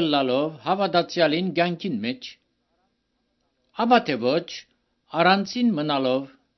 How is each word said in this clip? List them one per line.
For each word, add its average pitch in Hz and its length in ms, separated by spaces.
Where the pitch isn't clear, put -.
ըլլալով 147 640
հավատացյալին 170 960
կյանքին 170 440
մեջ, 123 280
ապա 233 200
թե 143 160
ոչ, 151 220
առանցին 196 640
մնալով 139 480